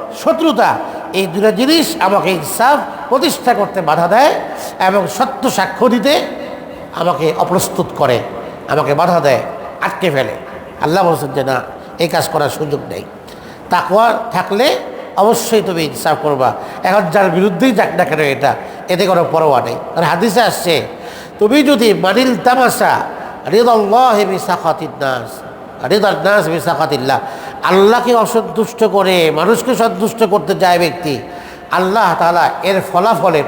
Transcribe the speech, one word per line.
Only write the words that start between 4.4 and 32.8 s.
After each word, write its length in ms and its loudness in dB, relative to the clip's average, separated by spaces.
এবং 200 2
সত্য 420 -2
সাক্ষ্য 400 0
দিতে 380 2
আমাকে 420 0
অপ্রস্তুত 480 -2
করে, 220 2
আমাকে 260 0
বাধা 260 2
দেয়, 200 2
আটকে 300 -2
ফেলে। 240 -2
আল্লাহ 260 2
বলছেন 260 0
যে 100 -2
না, 180 0
এই 80 2
কাজ 220 -2
করার 200 0
সুযোগ 300 -4
নেই। 140 -8
তাকওয়া 480 2
থাকলে 480 0
অবশ্যই 440 2
তুমি 220 -2
ইনসাফ 380 -2
করবা। 320 2
এখন 180 4
যার 180 4
বিরুদ্ধেই 420 2
যাক 240 0
না 80 2
কেন 160 0
এটা, 360 2
এতে 180 0
কোনো 240 2
পরোয়া 300 4
নেই। 140 -6
আর 80 0
হাদিসে 380 2
আসছে, 460 0
তুমি 240 4
যদি 300 4
মানিল 500 2
তামাসা 560 2
রিদাল্লাহি 720 4
বিসাখাতিন 640 -2
নাস, 460 -6
রিদান 320 2
নাস 240 4
বিসাখাতিল্লাহ, 720 0
আল্লাহকে 520 4
অসন্তুষ্ট 680 0
করে 480 4
মানুষকে 440 0
সন্তুষ্ট 480 0
করতে 320 0
যায় 240 4
ব্যক্তি, 400 -2
আল্লাহ 480 2
তাআলা 300 2
এর 180 0